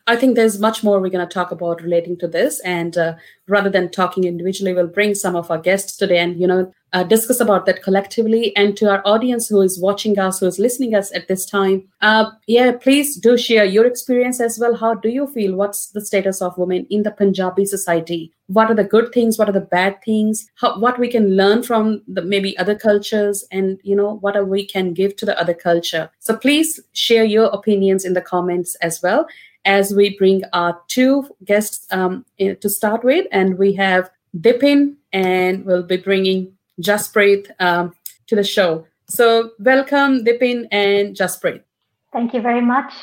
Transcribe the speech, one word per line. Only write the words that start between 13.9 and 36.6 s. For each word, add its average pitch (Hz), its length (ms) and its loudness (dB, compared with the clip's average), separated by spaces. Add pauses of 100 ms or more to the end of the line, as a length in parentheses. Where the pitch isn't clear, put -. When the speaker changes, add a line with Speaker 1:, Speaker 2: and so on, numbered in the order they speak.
Speaker 1:
as 226 200 -4
well. 233 160 0
How 226 180 -2
do 214 140 -4
you 269 180 -2
feel? 202 300 -4
What's 202 320 -4
the 208 120 -10
status 196 400 -2
of 180 160 -6
women 180 320 -2
in 208 140 0
the 208 80 -2
Punjabi 190 560 0
society? 170 680 -4 (140)
What 220 240 2
are 226 40 2
the 208 100 2
good 233 280 2
things? 226 240 2
What 208 120 2
are 196 100 0
the 190 200 -4
bad 196 260 -2
things? 214 500 -2
How, - 240 -4
what 240 220 0
we 240 80 0
can 202 280 2
learn 208 280 4
from 220 420 0
the, 185 160 -6
maybe 196 360 -2
other 202 180 0
cultures, 208 720 0
and, 190 320 -4
you 196 140 -2
know, 208 260 0
what 202 140 -2
are, 202 80 0
we 196 200 -2
can 185 300 -4
give 196 220 -2
to 214 100 -8
the - 140 -2
other 170 140 -2
culture? 170 560 -2 (100)
So 220 160 -2
please 294 420 0 (140)
share 226 320 2
your 214 220 4
opinions 196 580 0
in 185 100 -4
the 180 80 0
comments 180 540 -4
as 170 260 -6
well 240 240 0 (380)
as 196 280 2
we 202 240 2
bring 190 360 2
our 175 340 -2
two 269 420 2 (160)
guests, 208 460 -2
um, 185 340 -2 (140)
in, 196 200 0
to 202 120 -4
start 220 320 -2
with. 302 300 2
And 190 260 2
we 196 160 4
have 185 340 0 (300)
Dipin, 285 560 4 (180)
and 185 520 0
we'll 180 180 0
be 180 140 -2
bringing 190 560 -2 (280)